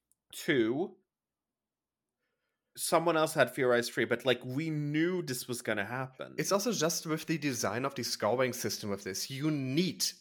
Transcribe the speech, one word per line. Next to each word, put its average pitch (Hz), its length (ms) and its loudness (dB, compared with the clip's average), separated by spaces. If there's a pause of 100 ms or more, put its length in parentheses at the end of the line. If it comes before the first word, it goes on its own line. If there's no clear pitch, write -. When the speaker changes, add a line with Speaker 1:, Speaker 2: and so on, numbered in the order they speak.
(340)
Speaker 1:
two. 139 600 2 (1800)
Someone 165 400 2
else 156 160 2
had 135 200 4
theorized 120 400 4
three, 117 120 2
but, 117 200 0
like, 123 200 4
we 139 260 -4
knew 156 500 0
this 135 260 -6
was 120 140 -6
gonna 104 240 0
happen. 131 520 -8
Speaker 2:
It's - 140 0
also 233 200 2
just 165 340 -2
with 156 220 -2
the 160 100 0
design 127 480 -2
of 139 100 -2
the 120 80 -4
scoring 120 500 2
system - 360 -4
with 98 140 -4
this. - 260 -6
You 139 220 -2
need 143 480 0 (220)